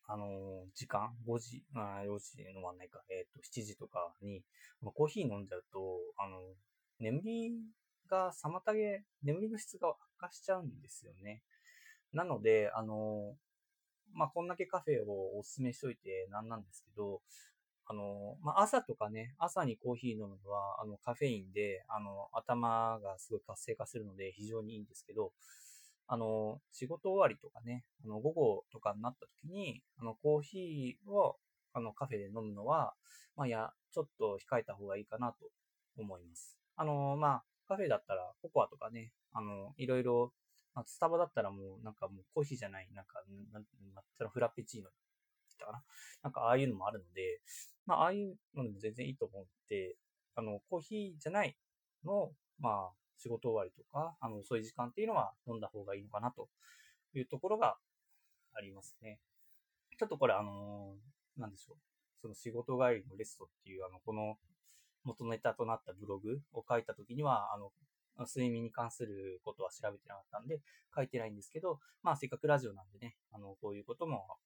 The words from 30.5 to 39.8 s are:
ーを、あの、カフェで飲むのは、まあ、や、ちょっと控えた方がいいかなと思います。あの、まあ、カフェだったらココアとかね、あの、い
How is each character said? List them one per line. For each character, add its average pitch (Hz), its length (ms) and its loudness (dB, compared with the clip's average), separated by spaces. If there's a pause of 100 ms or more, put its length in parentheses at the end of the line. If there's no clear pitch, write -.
ー 202 60 -8
を、 202 260 6 (360)
あ 123 80 -2
の、 113 120 -4
カ - 120 -2
フ 123 100 -4
ェ - 20 0
で 101 100 -2
飲 104 80 -8
む 107 180 -4
の 101 120 -6
は、 143 280 4 (420)
ま 147 80 -2
あ、 131 40 2
や、 113 240 0 (200)
ち - 80 0
ょ 156 40 2
っ 139 40 -2 (100)
と 101 200 4 (120)
控 123 100 4
え 110 40 -2
た 98 120 -8
方 101 120 -10
が 98 100 0
い 104 40 -4
い 107 40 -10
か 110 120 -8
な 120 160 0
と - 160 -18 (480)
思 101 220 -8
い 87 60 -20
ま 85 100 -20
す。 - 240 -16 (180)
あ 160 60 0
の、 143 340 2
ま 151 100 6
あ、 131 160 4 (240)
カ 190 100 0
フ 202 60 0
ェ 180 60 2
だ 104 80 8
っ - 80 0
た 98 80 0
ら 92 280 -2
コ - 80 -8
コ 135 120 8
ア 101 60 8
と - 100 -16
か 110 120 -6
ね、 113 240 -10 (200)
あ 113 80 -2
の、 104 360 -6
い 131 100 -2